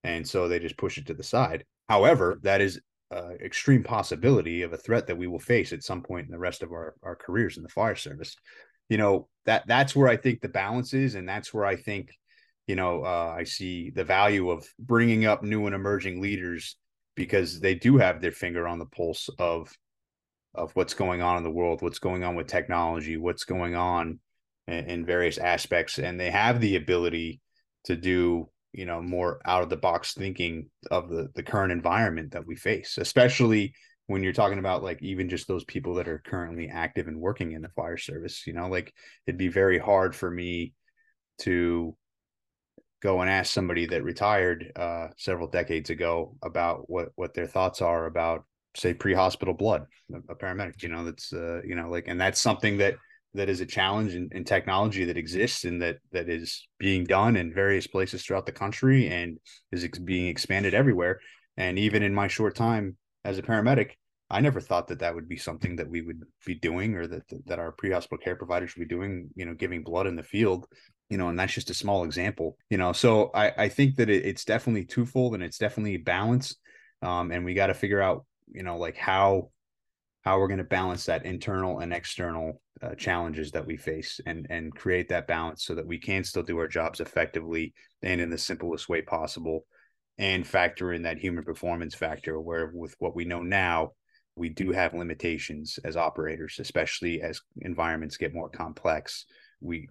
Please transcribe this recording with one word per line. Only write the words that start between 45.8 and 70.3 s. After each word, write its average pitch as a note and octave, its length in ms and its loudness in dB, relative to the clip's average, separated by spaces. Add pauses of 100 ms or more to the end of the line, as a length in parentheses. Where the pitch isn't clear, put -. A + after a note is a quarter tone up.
ago E2+ 520 -2
about E2+ 460 -2
what, E2+ 280 -4
what F2 180 -6
their F2 120 -4
thoughts F#2 360 0
are E2+ 240 2
about E2 380 0 (320)
say, F2+ 180 0
pre-hospital F#2 600 2
blood, F#2+ 320 2 (260)
a, E2+ 200 -14
a - 40 -12
paramedic, F#2 460 -6
you F2 60 -8
know, E2+ 160 -6
that's, - 280 -10
uh, E2+ 320 -6
you F2+ 100 -6
know, E2+ 140 -4
like, E2+ 200 -4
and F2 120 -4
that's F#2 200 2
something G#2+ 380 2
that, G2 180 4 (380)
that G2 140 0
is F#2 120 -2
a F2+ 60 -4
challenge G2+ 480 0
in, F2+ 180 -6
in F2+ 120 -8
technology G2 600 2
that F2 120 -2
exists F2 480 -2
and F2 180 -2
that, E2+ 160 -2 (140)
that F2 160 -4
is E2 380 -6 (120)
being F#2+ 260 0
done G2 320 4
in E2+ 160 -2
various G2 340 2
places F#2+ 360 -4
throughout F#2+ 240 -2
the - 60 -8
country B2 560 4
and E2+ 300 -4 (340)
is F2+ 120 -2
ex-, F2+ 140 -8
being F2+ 300 0
expanded F#2+ 460 0
everywhere. F#2+ 460 4 (360)
And F#2 220 -2
even G#2 240 4
in G2 120 2
my G2+ 140 2
short G#2+ 260 0
time A2 420 0 (280)
as G2 140 -4
a F#2 40 -8
paramedic, A2+ 500 4 (380)
I G2+ 100 2
never B2+ 200 4
thought F2 280 -2
that F2 120 -8
that E2+ 140 -2
would E2 140 -10
be E2+ 80 -6
something E2+ 400 -6
that E2 120 -6
we E2+ 140 -6
would E2 200 -10 (220)
be F#2 100 -6
doing F2+ 400 -2
or E2+ 120 -4
that, E2 220 -12
that, - 180 -14
that E2+ 120 -4
our E2 140 -6
pre-hospital F2+ 500 -4
care F2+ 140 -4
providers F2 380 -4
would E2+ 140 -8
be E2+ 60 -4
doing, F2+ 420 -6
you F#2 80 -8
know, E2+ 100 -8
giving E2+ 300 -6
blood F2 220 -2
in F2+ 100 -2
the D#2+ 60 -8
field, F#2+ 440 0 (440)